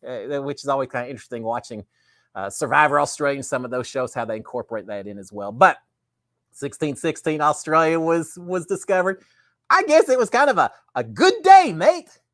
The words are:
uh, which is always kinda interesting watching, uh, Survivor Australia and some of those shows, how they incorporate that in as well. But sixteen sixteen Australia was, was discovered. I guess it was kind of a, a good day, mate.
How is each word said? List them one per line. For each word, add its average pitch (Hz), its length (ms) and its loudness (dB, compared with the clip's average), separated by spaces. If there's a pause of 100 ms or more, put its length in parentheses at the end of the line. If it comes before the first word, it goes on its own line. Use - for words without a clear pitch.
uh, 127 340 -8
which 139 220 -10
is 135 40 -10
always 135 220 -2
kinda 123 200 -8
interesting 120 340 -12
watching, 113 420 -8 (500)
uh, 98 140 -8
Survivor 143 500 2
Australia 143 380 -2
and 135 80 -10
some 127 200 -6
of 117 60 -8
those 127 160 -6
shows, 127 260 -6
how 117 120 -6
they 110 100 -6
incorporate 110 520 -10
that 101 200 -10
in 104 100 -14
as 95 140 -18
well. 101 200 -10
But 139 260 4 (720)
sixteen 143 440 -6
sixteen 156 460 -4
Australia 160 580 2
was, 165 380 -2
was 175 280 -6
discovered. 190 580 -2 (460)
I 381 140 4
guess 320 260 4
it 262 80 2
was 240 120 0
kind 269 200 2
of 202 80 0
a, 139 140 2 (240)
a 127 80 -4
good 117 400 2
day, 370 300 8
mate. 247 460 0 (140)